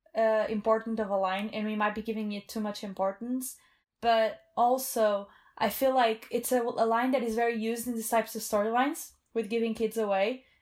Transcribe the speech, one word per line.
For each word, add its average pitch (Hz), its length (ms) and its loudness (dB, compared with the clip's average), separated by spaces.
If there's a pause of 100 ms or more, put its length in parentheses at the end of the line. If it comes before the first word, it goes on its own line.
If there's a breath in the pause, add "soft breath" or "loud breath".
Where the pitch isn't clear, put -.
(160)
uh, 220 320 2
important 220 520 0
of 202 100 -2
a 202 60 0
line, 190 360 0
and 214 140 -4
we 214 100 -4
might 208 180 0
be 220 80 -6
giving 214 300 -4
it 202 160 -8
too 226 120 -6
much 208 240 -6
importance. 214 720 -4 (440 soft breath)
But 220 400 2 (160)
also, 226 720 2 (300 soft breath)
I 220 100 0
feel 262 260 2
like 226 360 2
it's 247 220 -2
a, 247 100 4
a 233 240 0
line 233 260 2
that 254 100 2
is 226 120 -2
very 233 220 2
used 226 300 -2
in 247 80 -4
these 226 140 -4
types 226 260 0
of 220 80 -6
storylines 233 680 0 (220)
with 226 160 -2
giving 226 240 0
kids 220 220 -2
away. 208 480 0 (180 soft breath)